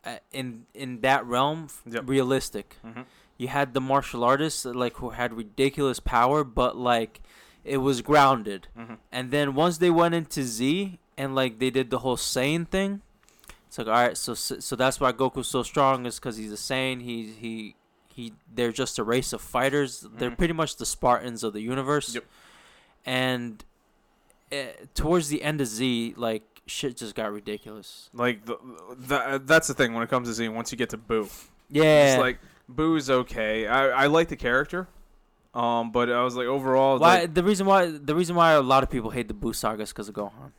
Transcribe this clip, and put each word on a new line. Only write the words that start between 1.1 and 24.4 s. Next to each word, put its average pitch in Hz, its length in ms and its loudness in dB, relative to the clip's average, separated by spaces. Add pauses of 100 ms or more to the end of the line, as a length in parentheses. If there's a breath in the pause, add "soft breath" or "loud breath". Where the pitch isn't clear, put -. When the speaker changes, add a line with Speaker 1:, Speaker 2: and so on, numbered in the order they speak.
Speaker 1:
realm 143 400 0
f- - 160 -20 (100)
Speaker 2:
Yep. 117 160 -6
Speaker 1:
realistic. 131 760 0
Speaker 2:
Mm-hmm. 120 180 -16 (340 soft breath)
Speaker 1:
You 123 120 -8
had 135 260 -2
the 135 80 0
martial 131 420 0
artists, 139 420 0
uh, 120 60 -8
like, 123 240 -4
who 123 140 -8
had 117 240 -4
ridiculous 131 680 -2
power, 131 420 4
but, 123 340 0
like, 117 440 0 (440 soft breath)
it 139 120 -4
was 131 240 0
grounded. 127 680 2 (120)
Speaker 2:
Mm-hmm. 113 160 -16 (180)
Speaker 1:
And 127 180 -8
then 143 240 0
once 165 240 2
they 175 120 4
went 170 260 4
into 160 260 -4
Z 143 560 -2 (180)
and, 135 200 -4
like, 123 240 0
they 131 100 2
did 127 200 -2
the 123 100 -2
whole 123 160 -2
Saiyan 151 500 -2
thing, 196 360 -4 (640 soft breath)
it's - 100 -18
like, 113 100 -6
all 110 60 0
right, 120 240 4
so, - 180 -6
so, - 260 -8
so - 160 -6
that's 131 220 0
why 127 140 2
Goku's 127 360 -2
so 127 140 -2
strong, 135 440 0
is 117 120 -8
'cause 110 200 -10
he's 110 140 -10
a 107 40 -10
Saiyan. 131 460 -4
He, 117 360 -10
he, 113 360 -10 (320)
he, 117 260 -14 (220)
they're 120 180 0
just 127 260 -4
a 113 60 -2
race 120 300 0
of 107 80 -10
fighters. 135 640 -2 (100)
They're 123 140 -4
Speaker 2:
Mm-hmm. 120 60 -14
Speaker 1:
pretty 170 180 0
much 160 220 -4
the 117 100 -8
Spartans 123 580 0
of 107 80 -2
the 107 80 -8
universe. 131 540 -2
Speaker 2:
Yep. 117 100 -8 (800 soft breath)
Speaker 1:
And, 127 600 -2 (880)